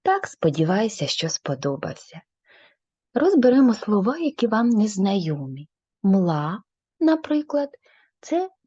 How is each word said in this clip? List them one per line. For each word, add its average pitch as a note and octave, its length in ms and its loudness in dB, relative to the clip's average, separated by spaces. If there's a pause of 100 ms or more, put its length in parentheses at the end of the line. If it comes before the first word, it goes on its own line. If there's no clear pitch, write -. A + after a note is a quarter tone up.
Так, G4 260 0
сподіваюся, E3 800 -2
що D#3+ 220 -4
сподобався. C#3+ 920 -8 (920)
Розберемо C4 600 4
слова, G#3 440 0
які D4 300 -2
вам A3+ 220 0
незнайомі. F#3 1000 -2 (340)
Мла, F3+ 600 0 (360)
наприклад, D4+ 720 0 (500)
це F4+ 300 -4 (180)